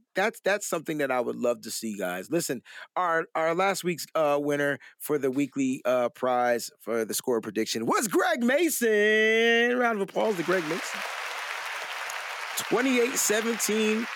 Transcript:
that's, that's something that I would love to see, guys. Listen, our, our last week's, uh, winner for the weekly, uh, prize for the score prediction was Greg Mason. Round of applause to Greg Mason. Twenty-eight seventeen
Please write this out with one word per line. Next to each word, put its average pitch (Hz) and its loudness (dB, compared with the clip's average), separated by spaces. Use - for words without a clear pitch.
that's, 208 0
that's 202 2
something 160 -2
that 139 2
I 127 2
would 120 -2
love 120 0
to 110 -10
see, 110 -6
guys. 92 -4
Listen, 143 -2
our, 165 0
our 160 2
last 185 0
week's, 170 -4
uh, 147 4
winner 143 0
for 151 -2
the 131 2
weekly, 135 0
uh, 123 2
prize 123 0
for 113 -2
the 107 -4
score 113 0
prediction 110 -2
was 233 0
Greg 320 2
Mason. 233 4
Round 233 0
of 190 -2
applause 214 0
to 170 0
Greg 175 0
Mason. 180 -6
Twenty-eight 240 0
seventeen 220 0